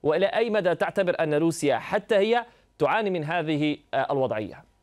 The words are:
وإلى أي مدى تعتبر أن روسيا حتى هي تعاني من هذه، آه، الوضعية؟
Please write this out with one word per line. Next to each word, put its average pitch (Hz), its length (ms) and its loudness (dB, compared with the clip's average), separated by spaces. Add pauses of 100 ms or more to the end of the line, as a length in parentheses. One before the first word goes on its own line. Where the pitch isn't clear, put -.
وإلى 151 240 2
أي 226 240 0
مدى 185 240 2
تعتبر 175 460 -2
أن 151 140 0
روسيا 151 440 2
حتى 208 360 -2
هي 220 300 2 (340)
تعاني 190 320 2
من 175 140 -2
هذه، 151 520 0 (180)
آه، 135 180 0
الوضعية؟ 107 600 -4 (100)